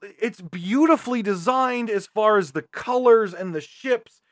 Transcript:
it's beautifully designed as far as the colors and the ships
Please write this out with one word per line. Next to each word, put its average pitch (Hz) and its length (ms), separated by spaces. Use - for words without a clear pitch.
it's 202 400
beautifully 240 800
designed 240 680
as 202 180
far 214 300
as 170 140
the 156 100
colors 233 720
and 180 200
the 156 80
ships - 600